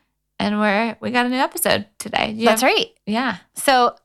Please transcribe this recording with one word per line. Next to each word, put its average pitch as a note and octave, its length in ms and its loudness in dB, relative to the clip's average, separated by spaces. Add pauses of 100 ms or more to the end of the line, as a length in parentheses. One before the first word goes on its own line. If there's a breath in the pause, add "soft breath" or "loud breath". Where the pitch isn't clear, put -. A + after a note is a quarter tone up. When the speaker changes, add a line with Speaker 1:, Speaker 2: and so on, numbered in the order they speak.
(400)
Speaker 1:
And G#3 200 -2
we're, G#3+ 400 0
we G#3+ 100 -6
got B3 160 0
a - 20 -2
new B3+ 100 -2
episode G#3+ 480 0 (120)
today. - 380 -4
You A3+ 100 -2
Speaker 2:
That's A3 160 4
Speaker 1:
have C#4 100 4
Speaker 2:
right. - 140 0 (200)
Speaker 1:
Yeah. G#3+ 320 -4 (160)
Speaker 2:
So B3 500 2